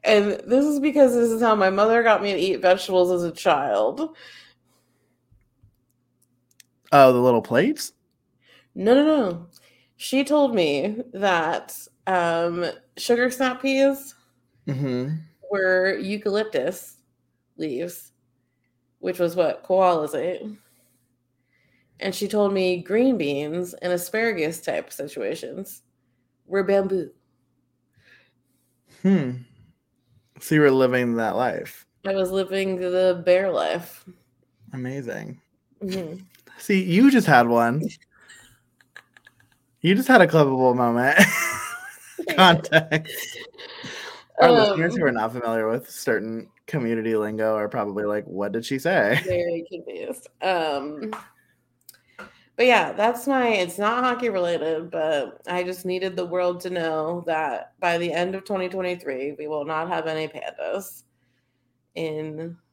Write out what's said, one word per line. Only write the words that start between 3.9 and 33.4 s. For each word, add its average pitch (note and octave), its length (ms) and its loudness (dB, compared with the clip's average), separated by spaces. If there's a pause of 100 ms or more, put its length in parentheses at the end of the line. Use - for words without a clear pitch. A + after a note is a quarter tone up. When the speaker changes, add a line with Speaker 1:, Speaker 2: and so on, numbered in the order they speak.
Speaker 2:
Oh, C3+ 200 10
the B2 60 4
little A#2+ 240 4
plates? F3 500 0 (800)
Speaker 1:
No, G3+ 200 2
no, C#4+ 100 6
no. G#3 420 0 (500)
She C4+ 280 -2
told C#4 300 2
me F3 480 0 (100)
that, F3 640 -2 (300)
um, E3+ 580 0 (320)
sugar A#3+ 340 0
snap B3+ 320 -4
peas C4+ 520 0 (520)
Speaker 2:
Mm-hmm. C3+ 480 -4 (360)
Speaker 1:
were F#3 480 2
eucalyptus G3 1000 -4 (580)
leaves, D#3+ 560 -8 (840)
which F3+ 200 -6
was E3+ 160 0
what E3+ 300 0
koalas F3+ 500 2
ate. F3 280 -4 (1600)
And F#3+ 140 -6
she G3+ 140 -6
told G#3 240 0
me F#3 300 0
green A#3+ 340 2
beans D3+ 560 -4
and - 220 -6
asparagus F3 680 -4
type - 320 -6
situations B2+ 880 -10 (640)
were G3 160 -2
bamboo. F#3+ 480 0 (1900)
Speaker 2:
Hmm. F3 300 2 (1080)
So - 160 -2
you D3+ 60 6
were C#3+ 100 8
living B2+ 460 2
that A2 180 -2
life. - 520 -4 (200)
Speaker 1:
I G3 80 -2
was F#3 160 -2
living F#3+ 460 -4
the F3+ 480 0
bear F#3 260 2